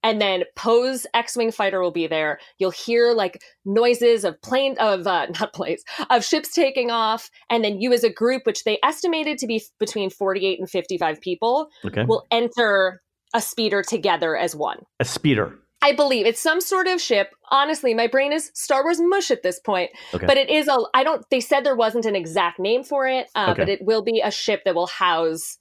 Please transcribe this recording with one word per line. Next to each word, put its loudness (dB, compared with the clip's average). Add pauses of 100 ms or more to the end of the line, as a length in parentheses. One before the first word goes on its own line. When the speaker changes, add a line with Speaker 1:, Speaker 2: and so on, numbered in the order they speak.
Speaker 1:
And 2
then 0 (100)
Poe's 0
X-Wing -2
fighter -2
will 0
be -2
there. -2 (200)
You'll 0
hear, 2
like, -2 (220)
noises 2
of -2
plane, 0
of, 0
uh, 0
<laughs> -8
not -4
planes, -6 (260)
of 4
ships 0
taking 0
off. -2 (200)
And 2
then -2
you 2
as 4
a 4
group, 0
which -2
they 0
estimated 0
to -6
be -2
f-, -2 (180)
between -2
forty-eight -2
and -8
fifty-five -4
people, -2 (160)
Speaker 2:
Okay. -2
Speaker 1:
will 0
enter 0 (320)
a 2
speeder -2
together 0
as -2
one. -4 (220)
Speaker 2:
A 0
speeder? 0 (240)
Speaker 1:
I 6
believe 2
it's 0
some 0
sort 0
of 0
ship. 0 (160)
Honestly, 2
my 0
brain 0
is -4
Star 0
Wars 0
mush 0
at 0
this -2
point. -2 (240)
Speaker 2:
Okay. -2
Speaker 1:
But 6
it 2
is 2
a, 2 (180)
I 6
don't, -2
they 2
said 0
there 2
wasn't 0
an 0
exact -2
name 0
for -2
it, -2
uh, 0
Speaker 2:
Okay. 0
Speaker 1:
but 0
it -2
will 2
be 0
a 0
ship -2
that 0
will 0
house -2